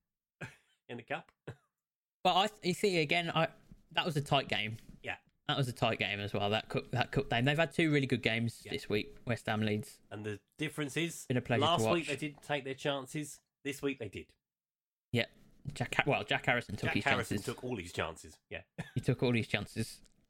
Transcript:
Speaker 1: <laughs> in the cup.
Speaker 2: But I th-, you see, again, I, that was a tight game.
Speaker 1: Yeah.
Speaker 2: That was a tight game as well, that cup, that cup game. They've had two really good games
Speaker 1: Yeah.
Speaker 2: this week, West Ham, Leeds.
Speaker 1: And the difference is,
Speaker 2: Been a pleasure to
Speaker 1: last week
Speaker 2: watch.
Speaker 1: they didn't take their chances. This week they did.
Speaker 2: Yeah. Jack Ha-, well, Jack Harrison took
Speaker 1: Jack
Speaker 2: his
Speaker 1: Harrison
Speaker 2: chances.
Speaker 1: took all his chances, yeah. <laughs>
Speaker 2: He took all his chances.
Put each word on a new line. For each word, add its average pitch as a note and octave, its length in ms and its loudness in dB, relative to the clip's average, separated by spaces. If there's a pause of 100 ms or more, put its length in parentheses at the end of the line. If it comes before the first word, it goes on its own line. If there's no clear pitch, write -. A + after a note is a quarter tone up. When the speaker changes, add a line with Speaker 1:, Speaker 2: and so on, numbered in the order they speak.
(400)
Speaker 1:
<laughs> - 480 -16
in B2 100 -8
the A2+ 40 -12
cup. D#3+ 280 -6 (920)
Speaker 2:
But F#3 120 6
I G3 120 6
th-, - 140 -16
you F3 120 2
see, F#3 240 4
again, E3 360 2
I, D#3+ 140 4 (440)
that D#3+ 120 0
was D#3 120 0
a D3 40 2
tight C#3 280 4
game. G#2+ 300 -2 (240)
Speaker 1:
Yeah. F#2+ 140 -6 (320)
Speaker 2:
That D3+ 100 2
was C3 100 2
a A#2+ 40 -2
tight A#2 260 2
game G2+ 220 0
as G2+ 120 -4
well, G2+ 180 2
that G#2+ 200 2
cup, - 200 -4
that - 220 -2
cup - 180 0
game. A#2+ 140 2
They've D3 140 4
had E3 140 2
two D#3+ 200 4
really C#3 140 4
good A#2 160 2
games A#2 420 0
Speaker 1:
Yeah. - 80 -10
Speaker 2:
this - 160 -4
week, G#2 260 -2 (120)
West A#2 200 -2
Ham, G#2+ 160 2
Leeds. G#2+ 360 0 (120)
Speaker 1:
And G#2+ 140 -8
the G#2 160 -4 (180)
difference D3+ 380 -4
is, E3 320 -4
Speaker 2:
Been B2 80 2
a A#2+ 60 0
pleasure B2 180 2
to D3 60 4
Speaker 1:
last E3+ 180 4
week A2 60 4
Speaker 2:
watch. E3 180 2
Speaker 1:
they C#3+ 80 -2
didn't D3 260 -8
take C#3+ 220 -4
their C3+ 100 -6
chances. C#3+ 640 -4 (260)
This C#3 180 -6
week C#3 160 -2
they G#2+ 100 -6
did. E2+ 180 -12 (840)
Speaker 2:
Yeah. A#2+ 140 2 (460)
Jack - 220 -6
Ha-, C3 120 4
well, G#2+ 180 0
Jack C3+ 220 -2
Harrison A#2+ 300 0
took - 120 -2
Speaker 1:
Jack - 60 0
Speaker 2:
his G2+ 100 0
Speaker 1:
Harrison B2 340 2
Speaker 2:
chances. A2+ 160 -4
Speaker 1:
took - 100 -12
all B2+ 120 -4
his F2+ 160 -8
chances, E2 440 -6 (140)
yeah. E2 100 -10 (180)
<laughs> - 160 -8
Speaker 2:
He A#2+ 60 -2
took - 220 0
all B2 100 2
his A2+ 140 0
chances. - 540 -6 (300)